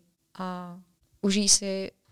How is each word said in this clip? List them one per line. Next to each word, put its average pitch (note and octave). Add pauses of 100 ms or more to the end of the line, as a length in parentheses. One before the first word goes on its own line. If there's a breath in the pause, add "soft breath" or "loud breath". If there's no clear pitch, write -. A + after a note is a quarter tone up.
(340)
a F3+ (420)
užijí G3+
si F#3+ (200)